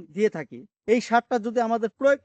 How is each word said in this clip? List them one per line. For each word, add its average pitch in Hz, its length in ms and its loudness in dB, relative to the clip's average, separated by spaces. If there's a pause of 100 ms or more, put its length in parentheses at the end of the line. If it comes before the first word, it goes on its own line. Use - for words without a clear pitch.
(160)
দিয়ে 208 220 2
থাকি। 123 220 -12 (340)
এই 247 140 4
সারটা 233 280 0 (100)
যদি 233 220 -4
আমাদের 226 220 -2 (100)
প্রয়োগ 277 260 2